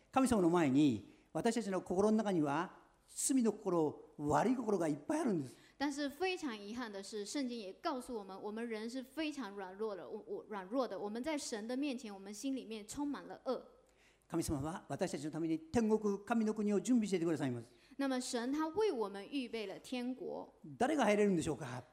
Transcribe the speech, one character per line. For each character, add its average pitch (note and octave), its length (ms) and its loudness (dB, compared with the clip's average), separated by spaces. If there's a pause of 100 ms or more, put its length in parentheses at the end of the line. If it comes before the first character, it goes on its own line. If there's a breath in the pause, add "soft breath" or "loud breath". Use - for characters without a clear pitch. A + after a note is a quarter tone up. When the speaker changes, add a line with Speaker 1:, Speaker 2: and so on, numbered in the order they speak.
(120)
Speaker 1:
神 C4 160 6
様 A3 140 6
の E3+ 80 8
前 E3 200 6
に C3 400 6 (220 loud breath)
私 A3 240 2
た A#3 80 0
ち G3 60 -4
の F#3 120 0
心 G3 300 4
の A3 60 6
中 G#3 160 2
に E3+ 80 4
は D3 280 0 (400)
罪 - 320 2
の A3 120 4
心、 E3 640 0
悪 D3 340 4
い B3+ 60 4
心 G#3+ 200 0
が E3 120 2
い D3 40 2
っ - 20 0 (120)
ぱ D#4 100 0
い D#4+ 40 0
あ - 20 0
る A#3 100 2
ん E3 80 0
で C3 60 -4
す。 - 80 -16 (220 loud breath)
Speaker 2:
但 C#4+ 140 -2
是 C#4+ 180 -4
非 F4+ 280 -2
常 C#4 160 -6
遗 G#3 220 -10
憾 A#3+ 160 -8
的 G3 100 -8
是， G3+ 240 -8
圣 C4+ 220 -2
经 A#3+ 120 -6
也 F#3+ 120 -10 (100)
告 B3+ 200 -4
诉 B3 160 -8
我 G#3 80 -8
们， F#3+ 160 -10
我 G#3 100 -6
们 A3+ 160 -6
人 A3 220 -6
是 C4 120 -8
非 D4+ 300 -4
常 C4 200 -8
软 F#3+ 220 -10
弱 G#3 220 -4
的， D#3+ 140 -10
我， G#3 180 -8
我， G3 220 -8
软 G3+ 180 -6
弱 B3 180 0
的。 F#3+ 140 -6
我 G3+ 100 -4
们 A#3 140 -6
在 D#4 140 -2
神 A3 280 -6
的 B3 120 -4
面 C4+ 200 -2
前， G#3+ 160 -10
我 G3 60 -14
们 G3 140 -12
心 C4+ 200 -4
里 A#3 120 -6
面 G#3 200 -10
充 C#4+ 220 -4
满 G#3+ 180 -6
了 F3+ 200 -12
恶。 B3+ 260 -4 (560 soft breath)
Speaker 1:
神 E3+ 140 -2
様 D#3 200 -2
は D#3+ 280 -6
私 F3 220 -2
た E3+ 80 -6
ち C3+ 60 -8
の D#3 60 -4
た D3+ 80 -6
め E3 80 -2
に D#3+ 120 0
天 A#3 280 2
国、 G#3+ 380 2
神 A#3 200 2
の G#3+ 80 0
国 G#3 200 0
を G3 60 4
準 G3+ 180 2
備 G#3+ 80 4
し F3+ 60 -2
て F#3+ 60 2
い - 20 4
て D#3+ 60 0
く E3+ 60 2
だ D3+ 60 2
さ D3 80 0
い C3 60 0
ま A#2+ 100 -4
す。 A2+ 60 -16 (300 loud breath)
Speaker 2:
那 C#4 100 2
么 C4 120 2
神 B3 340 -2
他 D#4 160 0
为 G4+ 220 2
我 A3+ 160 -2
们 G3 220 -8
预 C4 180 -4
备 G#3+ 200 -6
了 F3 120 -10
天 B3 360 -4
国。 E3+ 320 -8 (300)
Speaker 1:
誰 C#4 180 4
が C4+ 100 4
入 G#3 100 6
れ G#3 100 6
る G#3 60 6
ん F#3 40 4
で D#3 80 2
し E3+ 60 -2
ょ D3+ 40 0
う B2+ 40 -6
か？ B2+ 360 -8